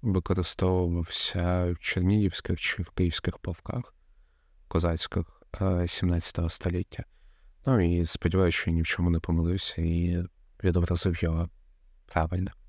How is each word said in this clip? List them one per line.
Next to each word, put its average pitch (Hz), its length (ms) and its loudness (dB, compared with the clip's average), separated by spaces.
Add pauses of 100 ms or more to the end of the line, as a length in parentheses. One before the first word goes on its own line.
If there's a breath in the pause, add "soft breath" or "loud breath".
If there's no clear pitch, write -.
використовувався 90 1700 0
в 87 80 -4
чернігівських 95 800 0
чи - 240 -4
в - 60 -10
київських - 480 -2
полках - 580 -8 (720)
козацьких, 85 760 0 (200)
е, 90 260 2
сімнадцятого 85 640 0
століття. - 540 -4 (640)
Ну, 87 340 4
і 85 60 2
сподіваюся, 87 520 2
що - 120 -4
я 85 60 2
ні 82 60 2
в 80 60 0
чому 87 220 0
не 85 100 2
помилився 85 640 -2
і 85 420 0 (400)
відобразив 87 600 2
його 82 260 0 (560)
правильно. 87 460 -2 (180)